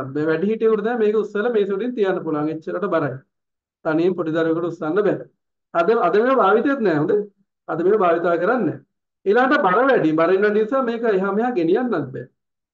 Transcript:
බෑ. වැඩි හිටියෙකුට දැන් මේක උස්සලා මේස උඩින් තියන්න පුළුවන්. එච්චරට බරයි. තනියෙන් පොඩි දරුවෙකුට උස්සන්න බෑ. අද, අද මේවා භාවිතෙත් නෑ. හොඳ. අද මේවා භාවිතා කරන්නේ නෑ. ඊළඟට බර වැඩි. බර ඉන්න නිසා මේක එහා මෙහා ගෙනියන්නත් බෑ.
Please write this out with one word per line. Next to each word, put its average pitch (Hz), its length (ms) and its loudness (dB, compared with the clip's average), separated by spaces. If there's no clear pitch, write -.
බෑ. 151 120 -2
වැඩි 160 260 0
හිටියෙකුට 220 340 0
දැන් 240 140 -2
මේක 214 160 2
උස්සලා 214 400 -2
මේස 196 140 0
උඩින් 226 260 -4
තියන්න 190 280 0
පුළුවන්. 151 300 -2
එච්චරට 180 360 -6
බරයි. 151 260 -2
තනියෙන් 170 320 0
පොඩි 160 180 -4
දරුවෙකුට 165 360 -2
උස්සන්න 170 360 -4
බෑ. 160 80 0
අද, 170 160 2
අද - 160 2
මේවා 247 260 4
භාවිතෙත් 226 380 2
නෑ. 180 200 2
හොඳ. 190 160 0
අද 165 160 -4
මේවා 202 200 2
භාවිතා 170 340 2
කරන්නේ 208 280 0
නෑ. 135 140 -4
ඊළඟට 254 400 2
බර - 120 2
වැඩි. 202 420 2
බර 165 140 4
ඉන්න 202 200 2
නිසා 220 300 0
මේක 233 200 -4
එහා 196 300 0
මෙහා 233 220 -2
ගෙනියන්නත් 202 380 0
බෑ. 127 180 -12